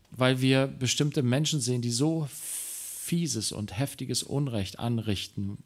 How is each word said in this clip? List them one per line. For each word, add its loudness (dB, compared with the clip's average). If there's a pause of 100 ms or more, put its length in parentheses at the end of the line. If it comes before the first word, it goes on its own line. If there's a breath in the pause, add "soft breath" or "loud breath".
(120)
weil 4
wir 6
bestimmte 0
Menschen 2
sehen, 0
die 0
so 2
fieses -4
und -6
heftiges -2
Unrecht -2
anrichten -2